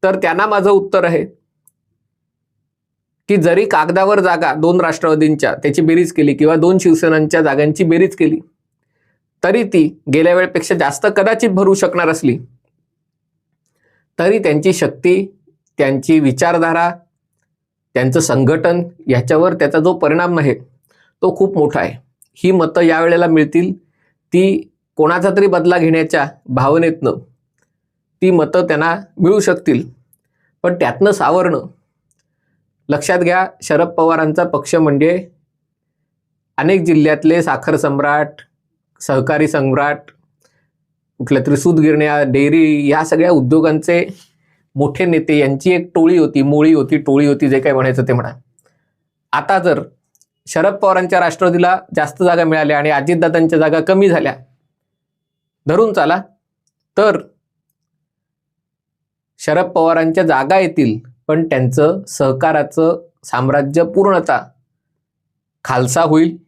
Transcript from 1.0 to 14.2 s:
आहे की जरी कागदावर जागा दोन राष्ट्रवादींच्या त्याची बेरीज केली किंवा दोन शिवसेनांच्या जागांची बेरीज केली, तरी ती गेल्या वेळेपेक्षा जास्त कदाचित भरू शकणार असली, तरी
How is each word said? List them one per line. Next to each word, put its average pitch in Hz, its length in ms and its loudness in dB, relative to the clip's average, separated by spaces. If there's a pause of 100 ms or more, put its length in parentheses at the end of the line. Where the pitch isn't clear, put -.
आहे 170 200 -2 (2000)
की 202 80 2
जरी 175 280 2
कागदावर 190 560 0
जागा 165 340 0
दोन 170 260 0
राष्ट्रवादींच्या 156 760 0
त्याची 151 280 -2
बेरीज 165 300 2
केली 143 220 2
किंवा 151 220 2
दोन 180 220 2
शिवसेनांच्या 160 640 2
जागांची 147 420 0
बेरीज 165 320 2
केली, 160 220 0 (1040)
तरी 196 220 0
ती 160 240 0 (260)
गेल्या 165 200 2
वेळेपेक्षा 180 400 -2
जास्त 143 320 -4 (100)
कदाचित 226 340 0
भरू 190 240 2
शकणार 175 340 -2
असली, 143 300 -2 (1800)
तरी 196 200 2